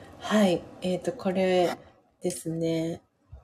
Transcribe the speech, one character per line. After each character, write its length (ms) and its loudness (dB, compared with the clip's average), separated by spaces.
は 280 4
い、 140 2
え 140 -2
ー 40 -2
と、 120 -4
こ 200 -4
れ 440 2
で 100 -4
す 180 -8
ね、 520 -2